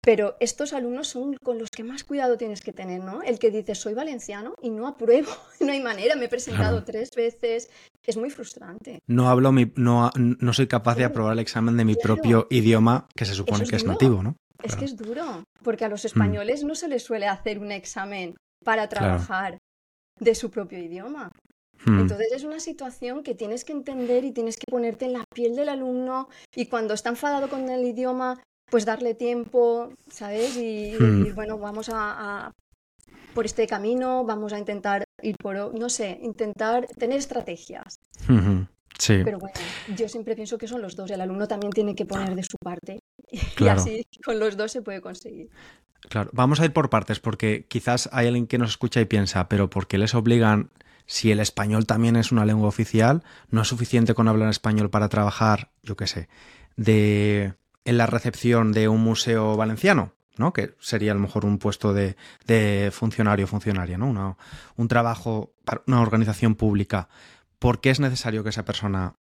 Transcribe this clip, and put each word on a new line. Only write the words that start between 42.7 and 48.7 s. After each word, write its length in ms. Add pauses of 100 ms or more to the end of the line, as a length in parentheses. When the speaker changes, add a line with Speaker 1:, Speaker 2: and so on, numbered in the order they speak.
Speaker 1:
<laughs> 180
y 60 (180)
Speaker 2:
Claro. 260
Speaker 1:
así 220 (220)
con 120
los 200
dos 160
se 80
puede 200
conseguir. 460 (640)
Speaker 2:
Claro, 240
vamos 260
a 60
ir 80
por 160
partes, 300
porque 480
quizás 460
hay 140
alguien 200
que 100
nos 140